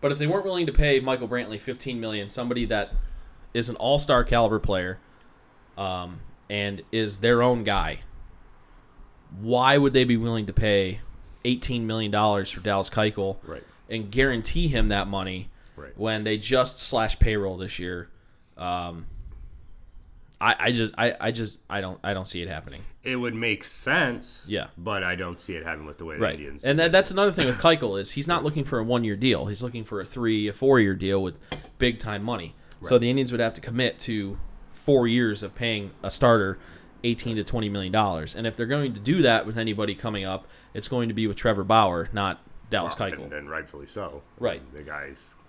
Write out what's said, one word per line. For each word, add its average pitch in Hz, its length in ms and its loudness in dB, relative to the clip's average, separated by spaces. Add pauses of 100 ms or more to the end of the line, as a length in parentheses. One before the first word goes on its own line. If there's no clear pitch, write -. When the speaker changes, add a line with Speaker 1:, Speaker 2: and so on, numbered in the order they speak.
Speaker 1:
but 143 100 2
if 147 60 -2
they 147 100 0
weren't 190 160 0
willing 180 220 0
to 143 80 -2
pay 143 260 6
Michael 127 300 -2
Brantley 107 320 -6
fifteen 123 400 -8
million, 107 260 -6
somebody 120 380 -4
that 104 280 -2 (600)
is 117 160 0
an 117 80 -6
all-star 135 480 4
caliber 113 340 4
player, 92 400 0 (760)
um, 90 420 -6 (300)
and 101 320 -4 (100)
is 107 280 -2
their 120 220 4
own 120 220 4
guy, 92 380 0 (1400)
why 123 380 6
would 139 160 6
they 131 100 6
be 120 140 4
willing 113 280 0
to 95 80 -8
pay 98 460 4 (460)
eighteen 123 420 0
million 110 240 -2
dollars 104 380 4
for 92 120 -10
Dallas 98 280 0
Keuchel 101 540 0
Speaker 2:
Right. 78 200 -12 (260)
Speaker 1:
and 107 220 -6
guarantee 131 560 0
him 110 220 4
that 101 180 0
money 95 420 -6 (260)
Speaker 2:
Right. 69 220 -16
Speaker 1:
when 107 260 -2
they 110 140 0
just 127 420 0
slashed 110 400 0
payroll 101 380 2
this 95 220 -8
year? 90 300 -8 (480)
Um, 87 500 -6 (1300)
I, 113 200 4
I 113 120 2
just, 113 260 0
I, 117 220 2
I 117 120 0
just, 117 280 -8 (100)
I 101 120 -4
don't, 92 220 -10
I 101 100 -2
don't 95 140 -6
see 87 140 -8
it 82 80 -8
happening. 73 320 -10 (220)
Speaker 2:
It 127 120 -4
would 120 180 -4
make 113 300 -2
sense, - 840 -2
Speaker 1:
Yeah. 92 200 -4 (100)
Speaker 2:
but 95 260 -4
I 90 120 -2
don't 87 220 -8
see - 180 -10
it 78 80 -10
happening 78 240 -8
with 76 100 -16
the 85 80 -12
way 78 120 -10
the - 40 -2
Speaker 1:
Right. 80 140 0
Speaker 2:
Indians 71 300 -14
Speaker 1:
And 143 120 4
Speaker 2:
do 160 60 4
Speaker 1:
that, 170 40 4
Speaker 2:
it. 165 40 4
Speaker 1:
that's 190 200 6
another 196 200 4
thing 160 160 2
with 123 120 0
Keuchel 135 400 4
is 95 120 -6
he's 143 160 -6
not 175 100 2
Speaker 2:
Right. 127 80 -4
Speaker 1:
looking 151 200 -2
for 131 140 -2
a 110 40 -2
one-year 117 320 0
deal. 101 300 2
He's 104 180 -6
looking 120 220 -8
for 101 160 -8
a 90 40 -8
three, 110 440 0
a 101 40 -6
four-year 120 420 6
deal 98 280 0
with 90 120 -4 (420)
big-time 110 460 0
money. 104 320 -6 (280)
So 127 120 4
Speaker 2:
Right. 117 60 10
Speaker 1:
the 120 80 2
Indians 131 220 2
would 117 80 -2
have 113 140 0
to - 80 -14
commit 120 380 -2
to 101 380 -4 (320)
four 127 380 4
years 113 360 2
of 98 120 -12
paying 107 360 -4 (120)
a 98 80 -4
starter 104 480 6 (460)
eighteen 117 320 -2
to 104 80 -2
twenty 107 240 -2
million 95 240 -4
dollars. 92 420 0
And 113 100 -6
if 110 120 -4
they're 117 80 -2
going 139 280 0
to 101 60 -10
do 151 220 2
that 117 240 4
with 110 120 -6
anybody 107 380 -2
coming 104 300 -6
up, 95 200 -6 (280)
it's - 160 -8
going 120 180 0
to 113 80 -2
be 110 100 0
with 98 120 -2
Trevor 101 260 2
Bauer, 98 480 4
not 98 300 -2 (280)
Dallas 92 300 -4
Speaker 2:
Well, 98 120 -4
Speaker 1:
Keuchel. 73 120 -10
Speaker 2:
and, 71 100 -12
and 73 160 -10
rightfully 78 380 -10
so. 73 340 -10 (160)
Speaker 1:
Right. 107 240 -4 (120)
Speaker 2:
The 76 100 -16
guy's 71 520 -12 (140)